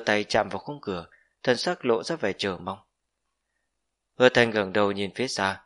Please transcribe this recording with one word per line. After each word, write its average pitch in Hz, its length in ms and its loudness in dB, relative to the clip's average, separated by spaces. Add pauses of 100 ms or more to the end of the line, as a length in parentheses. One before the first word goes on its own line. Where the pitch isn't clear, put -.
tay 104 180 2
chạm 104 240 0
vào 95 100 -6
khung 143 220 -12
cửa, 90 260 -8 (360)
thân 123 140 2
sắc 175 280 -4
lộ 113 180 2
ra 165 140 -4
vẻ 101 160 -2
chờ 95 280 -4
mong. 98 180 -10 (1400)
Hứa 127 100 8
Thành 120 220 4
ngẩng 101 220 -2
đầu 101 200 2
nhìn 98 220 -6
phía 127 140 -4
xa, 98 380 -2